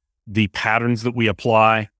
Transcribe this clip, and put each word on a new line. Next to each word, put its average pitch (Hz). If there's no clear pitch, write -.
the 107
patterns 113
that 120
we 117
apply, 110